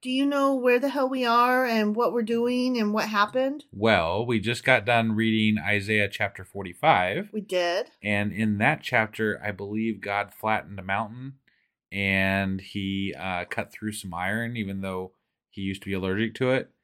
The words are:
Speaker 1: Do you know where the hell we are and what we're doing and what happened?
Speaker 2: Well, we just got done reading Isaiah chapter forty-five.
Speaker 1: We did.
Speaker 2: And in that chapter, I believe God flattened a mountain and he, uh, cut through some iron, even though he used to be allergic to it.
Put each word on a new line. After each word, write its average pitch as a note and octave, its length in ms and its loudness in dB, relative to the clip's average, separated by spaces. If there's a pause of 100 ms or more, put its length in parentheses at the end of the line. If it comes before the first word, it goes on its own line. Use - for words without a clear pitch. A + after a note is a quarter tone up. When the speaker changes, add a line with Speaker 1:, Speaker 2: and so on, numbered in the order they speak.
Speaker 1:
Do B3+ 80 -6
you C4 160 2
know C#4 280 4
where B3 240 4
the C#4 120 0
hell C4 180 0
we B3+ 160 0
are B3 400 4
and G#3+ 320 2
what A#3 160 2
we're A#3+ 100 0
doing B3 560 0
and G#3 140 0
what A3 160 0
happened? B3+ 640 0
Speaker 2:
Well, G#2 540 2
we A#2 120 2
just A2 260 -4
got B2 200 4
done A2+ 280 2
reading A2 500 2
Isaiah G#2 480 0
chapter G2 340 -6
forty-five. G2+ 880 0
Speaker 1:
We G#3+ 80 -6
did. F3+ 500 -2 (120)
Speaker 2:
And G#2 300 0
in G#2+ 260 0
that C3+ 240 0
chapter, A2 600 -2
I G#2 100 -6
believe G#2 500 -4
God G2+ 320 -4
flattened G2+ 440 -4
a F#2 40 -12
mountain A2+ 520 -6 (560)
and F#2+ 680 0
he, G2 580 -4
uh, F2+ 300 -6
cut - 240 -8
through G#2+ 200 -8
some G2 200 -10
iron, A2 440 -4
even G2 260 -6
though F#2 300 -6 (360)
he - 140 -10
used F#2+ 200 -6
to - 60 -12
be G2 60 -4
allergic G2 400 -2
to B2+ 160 0
it. C3 200 -2 (140)